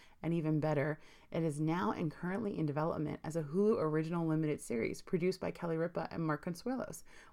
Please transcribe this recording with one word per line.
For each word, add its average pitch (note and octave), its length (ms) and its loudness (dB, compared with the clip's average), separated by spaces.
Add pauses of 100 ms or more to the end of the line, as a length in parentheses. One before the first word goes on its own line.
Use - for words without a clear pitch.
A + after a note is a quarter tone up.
(220)
and D#3+ 100 0
even D#3 280 2
better, D3+ 380 2 (320)
it E3 120 0
is D3+ 180 0
now F3 320 2
and D#3+ 180 0
currently G3 480 -4
in D#3+ 60 2
development D3+ 580 0
as D#3 140 -4
a E3 60 0
Hulu F#3+ 360 4
original D#3+ 480 2
limited D#3 360 2
series - 400 -2
produced F3+ 380 2
by F3 100 0
Kelly E3+ 260 -2
Ripa E3 340 -2
and E3 140 -2
Mark D3+ 180 0
Consuelos, F#3 600 -4 (300)